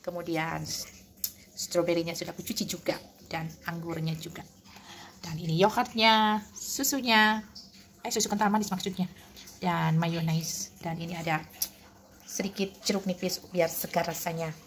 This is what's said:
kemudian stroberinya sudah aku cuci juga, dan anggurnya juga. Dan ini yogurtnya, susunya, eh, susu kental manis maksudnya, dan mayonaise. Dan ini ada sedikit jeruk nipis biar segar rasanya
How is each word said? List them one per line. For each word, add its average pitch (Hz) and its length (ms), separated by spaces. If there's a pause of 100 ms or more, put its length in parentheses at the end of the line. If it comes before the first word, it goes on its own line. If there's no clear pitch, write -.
kemudian 165 580 (920)
stroberinya 170 560
sudah - 240
aku - 80
cuci - 240
juga, - 320 (320)
dan 160 160 (160)
anggurnya 165 560
juga. - 240 (800)
Dan 160 160
ini 160 160
yogurtnya, 214 960
susunya, 226 880 (640)
eh, 240 80
susu 214 160
kental 208 240
manis 208 160
maksudnya, 185 400 (560)
dan 165 320
mayonaise. 165 880
Dan 165 160
ini 170 160
ada 165 240 (880)
sedikit 190 560
jeruk 196 240
nipis 180 320 (140)
biar 165 180
segar - 320
rasanya 165 480 (160)